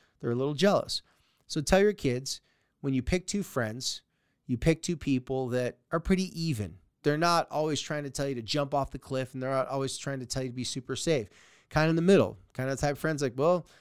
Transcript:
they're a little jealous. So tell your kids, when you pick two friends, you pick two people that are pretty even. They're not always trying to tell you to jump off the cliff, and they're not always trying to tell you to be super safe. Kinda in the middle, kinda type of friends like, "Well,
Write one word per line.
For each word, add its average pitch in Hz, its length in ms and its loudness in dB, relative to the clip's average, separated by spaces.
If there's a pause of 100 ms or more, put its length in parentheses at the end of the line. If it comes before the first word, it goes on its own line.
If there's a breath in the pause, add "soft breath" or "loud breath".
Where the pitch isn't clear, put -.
(200)
they're 127 120 -2
a 120 40 0
little 139 200 -2
jealous. 175 480 2 (420)
So - 160 -4
tell 185 180 4
your 208 140 6
kids, 135 480 -4 (400)
when 139 140 0
you 127 80 0
pick 180 240 -2
two 202 160 -2
friends, 117 580 -6 (460)
you 127 100 0
pick 160 240 2
two 175 160 -4
people 131 520 -2
that 123 280 -2 (140)
are 165 80 0
pretty 185 420 0
even. 104 380 -4 (240)
They're 147 140 2
not 170 340 4
always 156 280 0
trying 151 260 -6
to 139 40 -8
tell 139 180 -4
you 139 80 -4
to 120 60 -8
jump 139 320 -2
off 139 160 0
the - 80 -12
cliff, 131 360 -6
and 131 100 -8
they're 131 80 -4
not 131 160 0
always 135 280 -4
trying 139 260 -6
to 123 40 -10
tell 131 160 -4
you 131 80 -4
to 120 60 -10
be 127 80 -4
super 131 320 -6
safe. 131 340 0 (400 soft breath)
Kinda 156 200 4
in 165 60 4
the 165 60 2
middle, 170 380 6 (140)
kinda 131 220 -4
type 143 180 0
of 131 60 -12
friends 156 220 -2
like, 127 160 -2
"Well, 165 300 2 (140 soft breath)